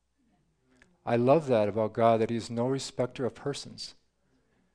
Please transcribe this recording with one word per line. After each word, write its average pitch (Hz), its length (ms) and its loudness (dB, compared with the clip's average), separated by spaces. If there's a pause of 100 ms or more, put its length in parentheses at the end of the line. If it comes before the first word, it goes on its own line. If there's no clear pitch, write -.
(1040)
I 120 120 0
love 139 300 4
that 107 220 2
about 107 240 -2
God, 113 280 4
that 110 80 0
he's 113 200 -6
no 117 180 -2
respecter 131 580 -6
of 107 100 -6
persons. - 580 -10 (800)